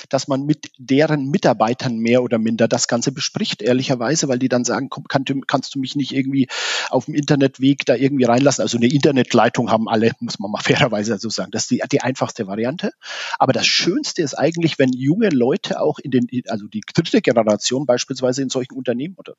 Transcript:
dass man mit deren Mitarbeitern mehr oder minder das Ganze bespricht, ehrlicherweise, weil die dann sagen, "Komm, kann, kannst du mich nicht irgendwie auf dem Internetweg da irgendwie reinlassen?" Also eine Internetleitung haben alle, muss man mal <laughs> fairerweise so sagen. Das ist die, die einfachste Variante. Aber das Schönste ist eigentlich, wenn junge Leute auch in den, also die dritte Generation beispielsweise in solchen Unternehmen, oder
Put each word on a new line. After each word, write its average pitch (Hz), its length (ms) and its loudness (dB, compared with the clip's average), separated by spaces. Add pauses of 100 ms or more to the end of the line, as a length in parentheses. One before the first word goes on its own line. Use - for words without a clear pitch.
dass - 200 -2
man 139 180 -2
mit - 320 -4
deren 139 520 0
Mitarbeitern 120 680 0
mehr 117 240 4
oder 120 160 0
minder 113 300 2
das 120 200 0
Ganze 120 240 0
bespricht, - 520 -6
ehrlicherweise, 131 640 0
weil 127 80 2
die 127 100 0
dann 123 160 0
sagen, 123 260 -2
"Komm, - 160 -12
kann, 135 200 -2 (220)
kannst - 260 -4
du 139 60 -4
mich 131 160 -6
nicht 135 180 -2
irgendwie 135 340 0 (420)
auf - 160 0
dem 156 100 -6
Internetweg 139 720 2
da 131 100 4
irgendwie 135 300 2
reinlassen?" 127 360 4
Also 107 160 -2
eine 117 100 4
Internetleitung 123 840 4
haben 110 180 0
alle, 113 300 2
muss 117 200 -10
man 101 120 -6
mal 101 100 -6
<laughs> - 20 -10
fairerweise 110 540 0
so 110 120 -8
sagen. 95 220 -8
Das 107 120 -4
ist - 80 -4
die, 127 100 0 (100)
die 143 100 0
einfachste 123 440 -4
Variante. 117 460 -6 (480)
Aber 131 120 4
das 151 140 0
Schönste - 560 0
ist 143 140 -4
eigentlich, 165 420 0
wenn 127 160 4
junge 160 360 2
Leute 131 520 0
auch 151 160 0
in 135 140 -8
den, 127 160 2 (200)
also 104 200 -8
die 107 140 -8 (120)
dritte 170 280 2
Generation 117 640 2
beispielsweise 127 560 0
in 127 60 -4
solchen 127 260 -6
Unternehmen, 131 420 -6
oder - 220 -18